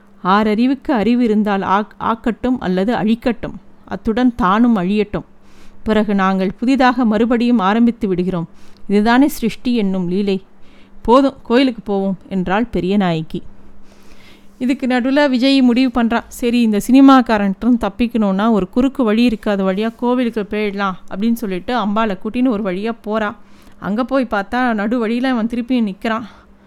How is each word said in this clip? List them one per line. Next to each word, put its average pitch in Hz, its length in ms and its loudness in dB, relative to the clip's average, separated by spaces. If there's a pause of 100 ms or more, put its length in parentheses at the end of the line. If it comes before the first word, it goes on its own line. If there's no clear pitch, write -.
(240)
ஆறறிவுக்கு 214 720 0
அறிவு 240 300 2
இருந்தால் 208 380 0
ஆக்-, 202 380 -2
ஆக்கட்டும் 233 600 -2
அல்லது 196 360 -2
அழிக்கட்டும், 226 600 -2 (300)
அத்துடன் 233 500 -2
தானும் 226 420 2
அழியட்டும். 196 480 -2 (580)
பிறகு 214 320 2
நாங்கள் 190 420 0
புதிதாக 254 480 2
மறுபடியும் 233 540 2
ஆரம்பித்து 226 480 2
விடுகிறோம். 180 420 -2 (380)
இதுதானே 233 400 4
சிருஷ்டி 240 480 -4
என்னும் 190 320 -2
லீலை. 190 360 -2 (580)
போதும், 269 320 4 (100)
கோயிலுக்கு 247 380 0
போவோம்," 196 360 -4 (120)
என்றாள் 190 360 -2
பெரிய 185 320 -2
நாயகி. 170 460 -2 (1120)
இதுக்கு 262 300 -2
நடுவுல 262 420 2
விஜய் 269 320 2
முடிவு 247 420 2
பண்றான், 226 240 -2
"சரி, 240 340 -2
இந்த 214 260 2
சினிமாக்காரன்ட்டும் 240 920 4
தப்பிக்கணும்னா 214 720 0
ஒரு 185 180 0
குறுக்கு 262 340 0
வழி 220 200 2
இருக்கு, 220 280 0
அது 190 220 0
வழியா 220 220 -2
கோவிலுக்கு 240 540 -2
போயிடலாம்," 202 500 -4 (100)
அப்படின்னு 220 240 -2
சொல்லிட்டு 214 440 -4
அம்பாளை 208 460 -2
கூட்டின்னு 247 240 -2
ஒரு 220 160 -2
வழியா 196 280 -4 (140)
போறா. 208 300 -4 (440)
அங்க 220 260 -4
போய் 262 260 -2
பார்த்தா 233 420 -2
நடு 214 260 -2
வழியில 240 300 -2
அவன் 233 180 -2
திருப்பி 240 340 -2
நிக்கிறான். 220 420 -4 (440)